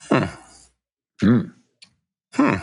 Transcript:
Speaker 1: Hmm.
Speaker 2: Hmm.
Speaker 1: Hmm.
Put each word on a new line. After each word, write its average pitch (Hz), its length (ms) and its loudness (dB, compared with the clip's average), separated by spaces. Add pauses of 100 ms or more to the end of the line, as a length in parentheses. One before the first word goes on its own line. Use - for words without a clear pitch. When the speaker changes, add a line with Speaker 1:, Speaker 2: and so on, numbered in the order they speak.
Speaker 1:
Hmm. - 140 2 (1000)
Speaker 2:
Hmm. 107 200 4 (920)
Speaker 1:
Hmm. 277 280 0